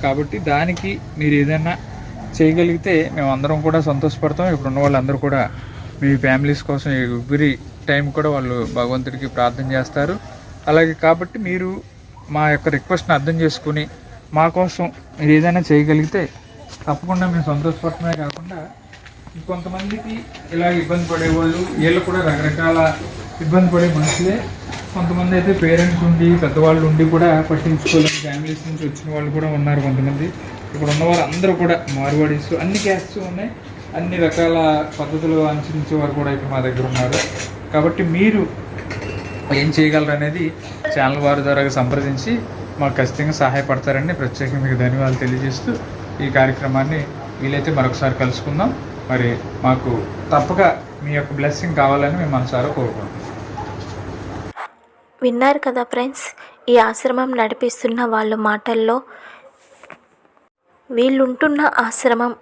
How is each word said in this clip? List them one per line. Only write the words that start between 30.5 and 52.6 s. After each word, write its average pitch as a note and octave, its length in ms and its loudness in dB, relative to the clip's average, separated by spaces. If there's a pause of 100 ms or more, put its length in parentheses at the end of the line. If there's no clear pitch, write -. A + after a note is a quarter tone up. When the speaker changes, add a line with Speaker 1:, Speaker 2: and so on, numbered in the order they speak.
Speaker 1:
ఇక్కడ D3 200 -2
ఉన్న D#3 140 2
వారు E3+ 220 4
అందరూ F3+ 320 2
కూడా E3+ 140 4 (200)
మార్వాడీస్, D3 540 0 (120)
అన్ని G3 220 0
క్యాస్ట్స్ F#3+ 340 -2 (100)
ఉన్నాయి, G3 220 -6 (480)
అన్ని F3 280 -4
రకాల E3 280 2 (460)
పద్ధతులు D#3 380 0 (120)
అనుసరించే D3+ 520 -2
వారు C#3+ 180 -2
కూడా C#3 160 0
ఇక్కడ C3+ 180 -6
మా C3 120 0
దగ్గర B2+ 260 0
ఉన్నారు. B2+ 260 0 (540)
కాబట్టి D#3+ 300 2
మీరు F#3 440 4 (1080)
ఏం D3 260 2
చేయగలరు D3+ 320 4
అనేది D3+ 420 -2 (460)
ఛానల్ C#3 180 2
వారి C#3+ 260 2
ద్వారా C#3 260 2
సంప్రదించి C#3 720 -2 (400)
మాకు C#3 160 -2
ఖచ్చితంగా D3 360 0
సహాయపడతారని C#3 840 0
ప్రత్యేకంగా C3+ 500 -4
మీకు B2+ 160 0
ధన్యవాదాలు C3 360 2
తెలియజేస్తూ, B2+ 580 -2 (500)
ఈ C#3 60 -2
కార్యక్రమాన్ని C3+ 760 0 (360)
వీలైతే C#3 300 -2
మరొకసారి C3 420 0
కలుసుకుందాం. D3 600 -2 (340)
మరి B2 280 0 (260)
మాకు B2+ 400 2 (280)
తప్పక E3+ 480 4 (240)
మీ D3 120 -6
యొక్క C#3+ 180 -2
బ్లెస్సింగ్ D3 420 -2
కావాలని C#3+ 420 4
మేము D#3 140 -2
మనసారా B2+ 360 0